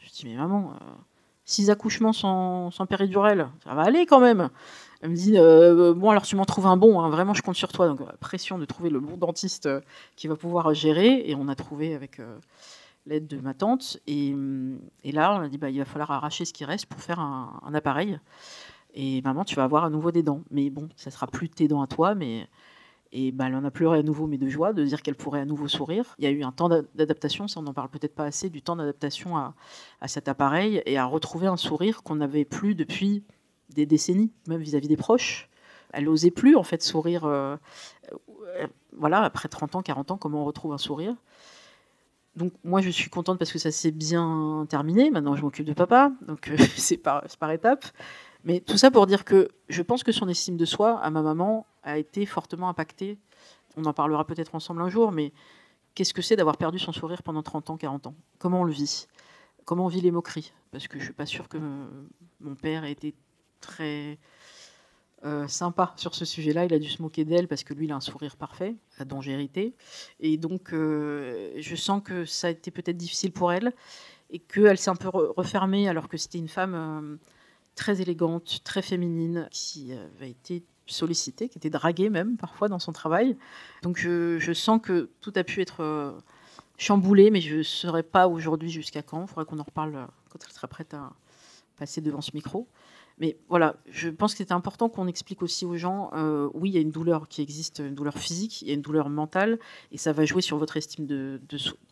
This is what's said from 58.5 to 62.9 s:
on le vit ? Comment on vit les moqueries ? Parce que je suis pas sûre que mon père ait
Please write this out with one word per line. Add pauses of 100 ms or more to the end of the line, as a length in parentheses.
on
le
vit ? (580)
Comment
on
vit
les
moqueries ? (200)
Parce
que
je
suis
pas
sûre
que (800)
mon
père
ait